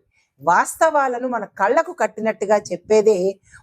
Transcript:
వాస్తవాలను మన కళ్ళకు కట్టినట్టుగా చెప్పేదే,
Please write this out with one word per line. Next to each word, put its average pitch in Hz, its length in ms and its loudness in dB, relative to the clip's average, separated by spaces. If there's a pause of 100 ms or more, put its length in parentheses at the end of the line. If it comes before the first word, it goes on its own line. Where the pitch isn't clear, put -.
(420)
వాస్తవాలను 254 840 0
మన 226 160 -6
కళ్ళకు 277 480 -2
కట్టినట్టుగా 214 640 -2
చెప్పేదే, 196 840 0 (240)